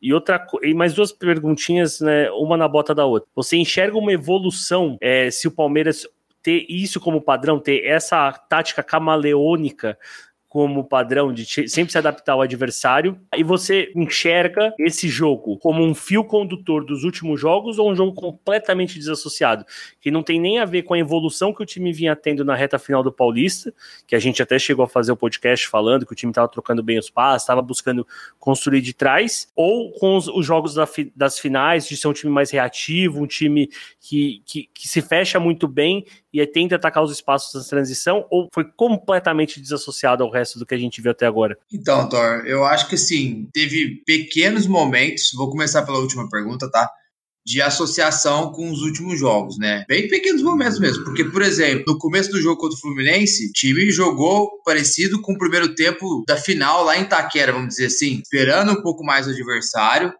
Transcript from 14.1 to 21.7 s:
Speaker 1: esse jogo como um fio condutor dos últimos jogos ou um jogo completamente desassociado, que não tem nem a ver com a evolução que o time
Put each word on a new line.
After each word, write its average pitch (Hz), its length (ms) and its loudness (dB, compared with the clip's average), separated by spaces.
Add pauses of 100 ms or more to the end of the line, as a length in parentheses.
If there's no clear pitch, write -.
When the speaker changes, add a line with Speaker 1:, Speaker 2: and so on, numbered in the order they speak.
Speaker 1:
esse 165 280 0
jogo 127 500 0
como 160 220 2
um 160 140 2
fio 208 300 0
condutor 185 600 -2
dos 139 200 -6
últimos 165 360 -2
jogos 202 380 0
ou 214 100 4
um 196 60 2
jogo 190 180 2
completamente 190 840 -2
desassociado, 147 640 -2 (360)
que 143 100 -4
não 156 140 0
tem 165 160 0
nem 196 180 2
a 233 60 0
ver 175 180 -2
com 175 120 -2
a 170 40 2
evolução 165 560 0
que - 80 -10
o - 20 -8
time 180 280 -4